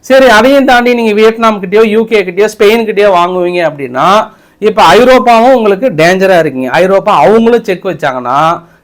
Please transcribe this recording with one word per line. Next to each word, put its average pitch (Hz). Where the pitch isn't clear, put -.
சரி, 262
அதையும் 254
தாண்டி 240
நீங்க 226
வியட்நாம் 220
கிட்டயோ, 208
யூ 220
கே 220
கிட்டயோ, 185
ஸ்பெயின் 220
கிட்டயோ 202
வாங்குவீங்க 180
அப்படின்னா 143
இப்ப 190
ஐரோப்பாவும் 247
உங்களுக்கு 220
டேஞ்சரா 185
இருக்கீங்க. 131
ஐரோப்பா 185
அவங்களும் 226
செக் 185
வச்சாங்கன்னா 147